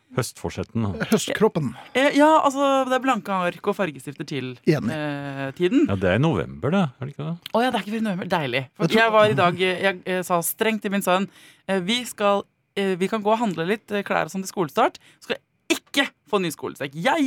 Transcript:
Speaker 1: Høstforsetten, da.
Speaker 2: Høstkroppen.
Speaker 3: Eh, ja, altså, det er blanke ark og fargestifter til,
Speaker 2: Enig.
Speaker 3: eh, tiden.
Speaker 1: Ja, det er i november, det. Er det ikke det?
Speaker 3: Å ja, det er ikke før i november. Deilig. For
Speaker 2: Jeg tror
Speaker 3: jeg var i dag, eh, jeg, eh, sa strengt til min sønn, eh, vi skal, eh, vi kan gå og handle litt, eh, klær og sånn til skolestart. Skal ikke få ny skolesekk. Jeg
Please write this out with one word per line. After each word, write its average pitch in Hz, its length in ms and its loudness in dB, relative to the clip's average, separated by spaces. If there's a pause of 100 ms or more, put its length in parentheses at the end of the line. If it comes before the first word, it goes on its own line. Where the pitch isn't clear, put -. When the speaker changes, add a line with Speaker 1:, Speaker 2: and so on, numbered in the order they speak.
(120)
Speaker 1:
Høstforsetten, 113 720 -6
da. 101 240 -4
Speaker 2:
Høstkroppen. 185 640 0 (260)
Speaker 3:
Eh, 269 220 2
ja, 294 100 8 (160)
altså, 277 220 0 (180)
det 254 140 0
er - 20 -8
blanke 233 320 -2
ark 180 400 -2
og 202 60 -6
fargestifter 147 500 -6
til, 127 220 -6 (180)
Speaker 2:
Enig. 143 240 2
Speaker 3:
eh, 143 640 -6
tiden. 208 320 2
Speaker 1:
Ja, 98 80 0
det 92 140 2
er 90 80 6
i - 20 4
november, 95 500 0
det. 196 120 2 (180)
Er 127 80 -8
det 143 80 -12
ikke 147 140 -8
det? 170 60 -6 (200)
Speaker 3:
Å 220 80 2
ja, 254 80 0
det 240 80 -2
er 185 60 -6
ikke 214 80 -8
før 226 80 -4
i 220 80 -2
november. 185 240 -4
Deilig. 135 300 0 (120)
For - 80 -4
Speaker 2:
Jeg 165 80 2
tror 220 140 4
Speaker 3:
jeg 220 100 2
var 214 160 8
i 214 80 0
dag, 180 220 2
eh, 185 240 2
jeg, 190 200 -2
eh, 185 220 -2
sa 175 160 2
strengt 214 400 -2
til 208 80 -2
min 196 140 0
sønn, 190 240 2 (400)
eh, 190 100 0
vi 220 240 -2
skal, 202 400 0 (320)
eh, 196 240 0
vi 190 80 2
kan 220 160 -4
gå 208 80 2
og 220 80 2
handle 185 260 -2
litt, 214 240 -4
eh, 202 140 -2
klær 175 240 0
og 156 80 -16
sånn 190 80 -4
til 190 80 -12
skolestart. 214 480 0 (220)
Skal - 160 -6 (340)
ikke - 380 -2 (200)
få 202 120 0
ny 170 100 -2
skolesekk. 131 420 -8
Jeg 262 340 0